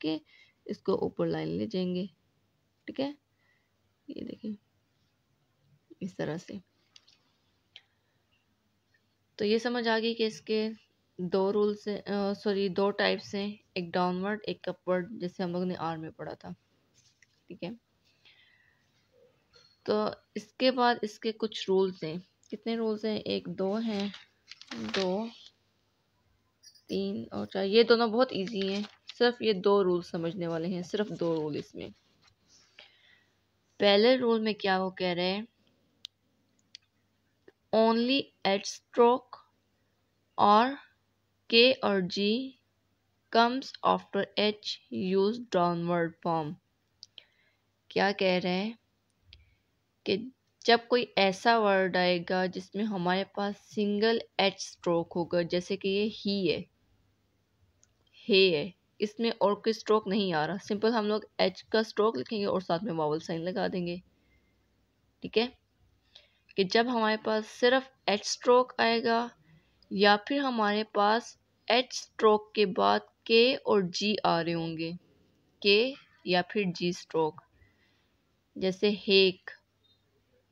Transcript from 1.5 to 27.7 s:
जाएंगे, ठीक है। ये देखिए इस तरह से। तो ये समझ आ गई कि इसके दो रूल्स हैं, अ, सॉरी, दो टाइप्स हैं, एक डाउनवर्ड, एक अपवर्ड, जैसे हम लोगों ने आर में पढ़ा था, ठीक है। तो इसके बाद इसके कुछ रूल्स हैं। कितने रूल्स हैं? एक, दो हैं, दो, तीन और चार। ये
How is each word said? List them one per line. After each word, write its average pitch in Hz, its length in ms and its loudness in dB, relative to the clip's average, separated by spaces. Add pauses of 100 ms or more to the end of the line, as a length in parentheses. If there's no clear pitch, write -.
जाएंगे, 185 400 -4 (800)
ठीक - 120 -12
है। 285 180 -4 (920)
ये - 160 -10
देखिए 220 320 -12 (1400)
इस 185 160 -12
तरह 151 200 -6
से। 185 240 -14 (2750)
तो 214 80 -2
ये 220 140 2
समझ 240 280 -2
आ 226 120 2
गई 226 140 -2
कि 226 120 -2
इसके 220 440 -4 (520)
दो 190 300 0
रूल्स 208 360 0
हैं, 208 160 -6
अ, 202 300 -2
सॉरी, 196 360 -2
दो 196 220 0
टाइप्स 196 440 -2
हैं, 208 240 -6 (180)
एक 170 140 -8
डाउनवर्ड, 185 500 -2
एक - 280 -8
अपवर्ड, 180 500 -6
जैसे 180 240 -8
हम 175 100 -4
लोगों 180 120 -2
ने 180 100 -4
आर 165 220 -6
में 160 140 -12
पढ़ा 156 240 -12
था, 180 200 -16 (920)
ठीक - 160 -16
है। 202 120 -10 (2000)
तो 214 260 -2 (240)
इसके 254 360 -2
बाद 240 320 0
इसके 220 280 -8
कुछ 220 380 -8
रूल्स 190 340 0
हैं। 160 160 -6 (300)
कितने 226 260 -6
रूल्स 220 300 -4
हैं? 214 140 -2
एक, 196 300 -6
दो 190 260 -4
हैं, 208 360 -4 (640)
दो, 214 540 -4 (1600)
तीन 196 460 -6
और 208 120 -8
चार। 196 200 -4
ये 214 180 6